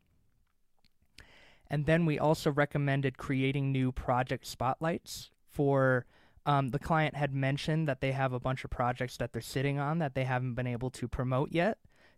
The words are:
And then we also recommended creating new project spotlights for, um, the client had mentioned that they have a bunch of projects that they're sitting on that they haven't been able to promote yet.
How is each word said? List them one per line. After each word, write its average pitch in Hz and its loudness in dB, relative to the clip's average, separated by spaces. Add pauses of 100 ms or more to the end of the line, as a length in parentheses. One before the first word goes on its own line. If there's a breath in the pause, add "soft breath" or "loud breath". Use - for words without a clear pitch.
(1700 loud breath)
And 147 0
then 165 4
we 151 2
also 156 2
recommended 139 0
creating 135 0
new 131 2
project 127 -2
spotlights - -4 (180)
for, 135 4 (400 soft breath)
um, 139 2
the 143 -4
client 156 0
had 143 -2
mentioned 143 0
that 135 -2
they 135 0
have 135 0
a 123 -4
bunch 131 -4
of 123 -12
projects 123 -2
that 120 -6
they're 113 -6
sitting 139 -2
on 143 -2
that 147 -2
they 131 0
haven't 127 -2
been 123 -2
able 123 -2
to - -6
promote 131 0
yet. 175 2 (380 soft breath)